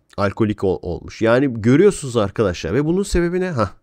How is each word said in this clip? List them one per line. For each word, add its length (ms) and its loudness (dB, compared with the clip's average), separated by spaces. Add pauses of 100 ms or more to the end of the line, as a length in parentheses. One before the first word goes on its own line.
(160)
Alkolik 480 -2
ol-, 180 0
olmuş. 400 -10
Yani 400 2
görüyorsunuz 540 4
arkadaşlar. 580 -2
Ve 100 0
bunun 180 0
sebebi 380 -2
ne? 100 -4
Hah. 220 -2 (100)